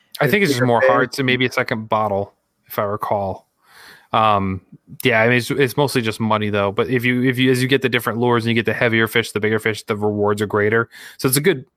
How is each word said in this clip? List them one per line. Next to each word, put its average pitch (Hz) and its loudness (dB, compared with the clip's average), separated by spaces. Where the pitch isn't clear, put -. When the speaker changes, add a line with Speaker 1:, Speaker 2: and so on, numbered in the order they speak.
Speaker 1:
I 147 2
think 196 2
it's 165 2
just 135 0
Speaker 2:
bigger 127 0
Speaker 1:
more 117 4
Speaker 2:
fish. 131 4
Speaker 1:
hearts 123 0
and 135 -2
maybe 127 2
a 120 -2
second 117 -4
bottle, 104 -2
if - -20
I 110 0
recall. 101 -4
Um, 101 2
yeah, 113 4
I 117 4
mean, 123 4
it's, 117 -2
it's 131 0
mostly 135 0
just 110 -4
money 107 -2
though. 101 0
But 110 -2
if 120 -2
you, 123 0
if 127 0
you, 131 2
as 127 2
you 131 0
get 135 2
the 127 0
different 117 -2
lures 120 2
and 117 0
you 117 2
get 113 -2
the 110 0
heavier 113 2
fish, 113 -2
the 107 -4
bigger 107 0
fish, 110 -4
the 110 -4
rewards 104 0
are 107 -2
greater. 107 0
So - 0
it's 131 0
a 143 0
good 147 0